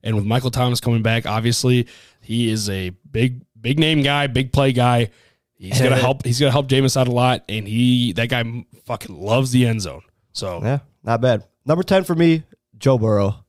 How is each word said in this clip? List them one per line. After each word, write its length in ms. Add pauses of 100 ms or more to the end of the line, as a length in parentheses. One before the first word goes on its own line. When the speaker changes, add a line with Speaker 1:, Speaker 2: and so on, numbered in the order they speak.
Speaker 1:
And 140
with 100
Michael 240
Thomas 300
coming 240
back, 220
obviously, 640 (340)
he 280
is 200
a 220 (200)
big, 300 (180)
big 200
name 220
guy, 260
big 260
play 180
guy. 380 (480)
He's 240
Speaker 2:
And 80
Speaker 1:
gonna 80
Speaker 2:
it 40
Speaker 1:
help, 240
he's 140
gonna 140
help 160
Jameis 260
out 140
a 20
lot, 380
and 180
he, 460
that 160
guy 100
m-, 260 (200)
fucking 360
loves 300
the 160
end 140
zone. 220 (280)
So 320
Speaker 2:
Yeah, 160 (240)
not 160
bad. 240 (220)
Number 180
ten 220
for 100
me, 280 (340)
Joe 200
Burrow. 520